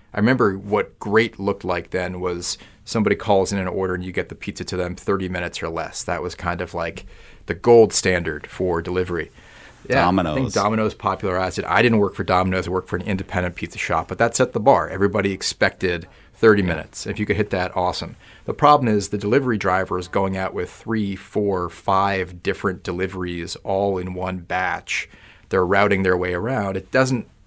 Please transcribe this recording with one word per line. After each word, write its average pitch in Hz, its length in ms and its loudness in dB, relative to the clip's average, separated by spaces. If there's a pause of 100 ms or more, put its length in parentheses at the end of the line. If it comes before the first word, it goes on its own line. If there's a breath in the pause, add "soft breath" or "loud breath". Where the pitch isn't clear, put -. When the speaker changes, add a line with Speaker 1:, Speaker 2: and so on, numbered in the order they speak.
(140 soft breath)
Speaker 1:
I - 40 -4
remember 107 420 2
what 101 400 -2
great 110 400 0
looked 98 240 -4
like 87 260 -4
then 90 300 -4
was 87 400 -4 (260 loud breath)
somebody 101 300 2
calls 98 360 2
in 101 60 -2
an 92 100 -2
order 92 280 -2
and 92 80 -6
you 92 80 -8
get 90 180 -6
the - 60 -12
pizza - 300 -10
to 92 120 -6
them 90 180 -4
thirty 95 340 -2
minutes 87 340 -6
or 82 60 -4
less. 82 340 -8
That 87 180 -4
was 87 140 -8
kind 85 260 -6
of 87 140 -8
like 85 320 -6 (400 loud breath)
the 85 80 -4
gold 113 380 8
standard 85 520 0
for 87 360 -2
delivery. 90 500 -4 (580 loud breath)
Yeah, 123 180 4
I 90 40 4
think 92 140 2
Speaker 2:
Domino's. 104 280 -2
Speaker 1:
Domino's 107 400 2
popularized 92 680 -2
it. - 60 -6
I 92 160 2
didn't 117 180 6
work 101 160 2
for 98 80 -4
Domino's. 92 460 2
I - 20 -2
worked 92 160 -2
for - 80 -4
an 87 60 -4
independent 92 540 -4
pizza - 220 -10
shop, 82 300 -2
but 92 100 -8
that 117 160 2
set - 200 2
the 117 60 -2
bar. 101 280 4
Everybody 98 460 0
expected 90 720 -2 (260 soft breath)
thirty 107 280 6
Speaker 2:
Yeah. 90 60 2
Speaker 1:
minutes. - 380 -6
If 104 140 -6
you 107 60 0
could 101 100 0
hit 101 140 -2
that, 90 260 -2
awesome. 90 400 -2 (300 loud breath)
The 113 80 -4
problem 143 400 4
is 98 160 0
the 107 80 -4
delivery 113 400 2
driver 92 400 0
is 92 100 -4
going 95 300 0
out 95 160 -4
with 90 160 -6
three, 104 480 -4
four, 98 520 -2
five 95 720 0
different 92 420 -2
deliveries 90 720 -4
all 98 400 0
in 92 160 -6
one 92 260 -4
batch. 90 720 -4 (400 loud breath)
They're 95 160 4
routing 98 380 4
their 90 140 4
way 90 160 -2
around. 101 440 -2
It - 140 -10
doesn't 131 360 0 (180)